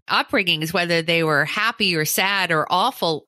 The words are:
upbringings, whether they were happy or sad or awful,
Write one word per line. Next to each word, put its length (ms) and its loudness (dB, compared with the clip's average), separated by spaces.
upbringings, 640 0
whether 300 0
they 220 2
were 200 2
happy 520 -2
or 80 0
sad 480 0
or 180 0
awful, 580 -2